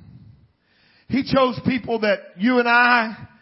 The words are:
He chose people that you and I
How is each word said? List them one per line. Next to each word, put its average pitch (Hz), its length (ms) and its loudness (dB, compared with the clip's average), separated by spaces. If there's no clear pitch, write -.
He 269 140 -4
chose 262 460 0
people 233 320 -4
that 208 200 0
you 247 180 2
and 240 100 2
I 240 480 2